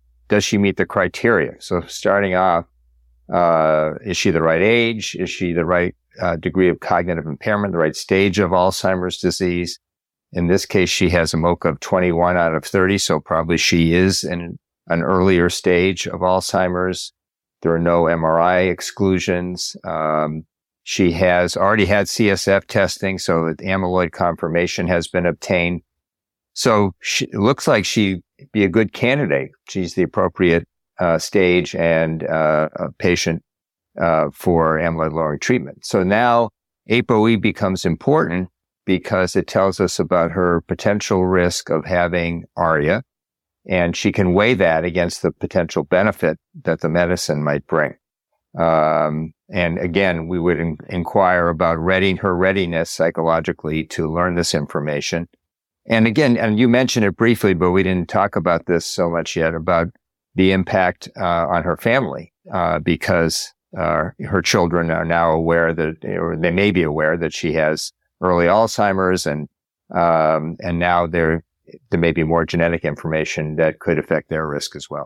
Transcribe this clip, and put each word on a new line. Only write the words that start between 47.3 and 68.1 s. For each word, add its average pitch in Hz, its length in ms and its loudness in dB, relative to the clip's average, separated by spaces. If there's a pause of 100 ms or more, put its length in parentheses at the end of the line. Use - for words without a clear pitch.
might 71 240 -2
bring. 76 280 0 (640)
Um, 80 760 0 (180)
and 87 280 -2
again, 85 500 -2
we 90 100 -4
would 85 200 0
in-, 82 200 -4 (100)
inquire 90 600 0
about 82 280 0
ready-, 92 400 0
her 92 180 -2
readiness 87 560 0
psychologically 80 1000 -2
to 80 220 -4
learn 87 260 0
this 82 180 -2
information. 76 720 -4 (600)
And 113 180 4
again, 120 300 2
and 107 220 0
you 123 100 4
mentioned 120 380 2
it 92 100 0
briefly, 110 380 2
but 87 160 2
we 95 120 2
didn't 90 260 -2
talk 101 260 0
about 85 320 0
this 85 200 0
so 90 220 -2
much 85 280 -4
yet, 82 180 0
about 85 340 0 (460)
the 92 180 4
impact, 92 640 0
uh, 85 320 0
on 87 140 0
her 82 140 -2
family, 113 560 -2 (200)
uh, 82 280 0
because, 82 720 0 (260)
uh, 80 320 -2 (140)
her 95 180 -2
children 85 480 0
are 82 140 -2
now 85 260 0
aware 82 440 2
that, 80 300 -4
or 85 320 -4
they 85 140 0
may 98 200 2
be 90 120 2
aware 78 340 0
that 80 160 -6
she 80 200 -4
has 78 400 -2 (280)